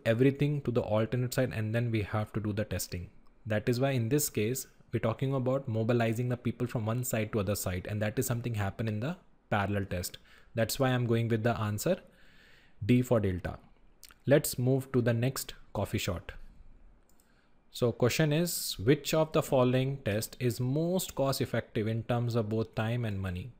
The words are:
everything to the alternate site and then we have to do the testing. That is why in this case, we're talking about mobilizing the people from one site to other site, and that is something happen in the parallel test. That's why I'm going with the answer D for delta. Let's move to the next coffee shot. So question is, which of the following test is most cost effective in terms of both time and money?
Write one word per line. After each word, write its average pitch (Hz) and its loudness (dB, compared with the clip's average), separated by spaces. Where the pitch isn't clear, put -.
everything 139 4
to - -2
the 117 2
alternate 113 0
site 123 0
and 110 -2
then 117 0
we 110 0
have 107 -4
to 113 -2
do 104 -2
the 104 -2
testing. 90 -6
That 107 0
is 120 2
why 135 2
in 117 0
this 147 2
case, 113 -2
we're 113 0
talking 127 0
about 131 0
mobilizing 113 2
the 123 -2
people 120 -4
from 110 -4
one 117 -2
site 110 -2
to 110 2
other 101 0
site, 92 -4
and 107 -4
that 107 -2
is 123 0
something 120 -2
happen 107 -2
in 107 -2
the 160 -4
parallel 101 0
test. 90 -6
That's 113 0
why 131 4
I'm 123 2
going 117 2
with 110 2
the 113 2
answer 107 0
D 123 6
for 123 4
delta. 92 -2
Let's 143 4
move 131 2
to 127 4
the 117 4
next 123 -2
coffee 101 -2
shot. 92 -4
So 117 2
question 147 2
is, 170 -2
which 143 2
of 156 2
the 160 0
following 131 2
test 104 -4
is 120 0
most 160 -2
cost 135 0
effective 113 -2
in 113 -2
terms 120 -2
of 113 0
both 110 -2
time 117 -2
and 98 -4
money? 92 -6